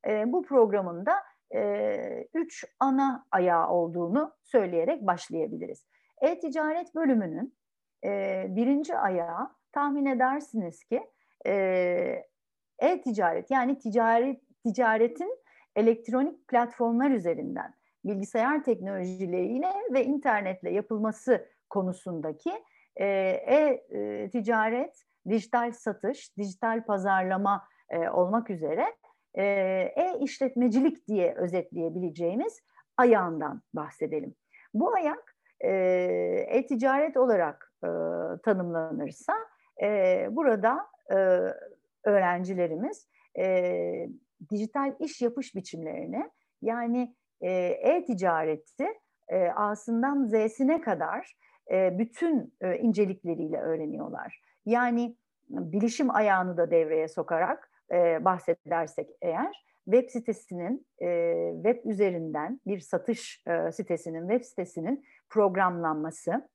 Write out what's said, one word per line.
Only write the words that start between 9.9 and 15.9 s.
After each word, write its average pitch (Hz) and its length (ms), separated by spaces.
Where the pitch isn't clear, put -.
edersiniz 254 800
ki, 262 200
e, 185 760
e-ticaret, 220 720
yani 269 260
ticari-, 233 640
ticaretin 240 720
elektronik 233 720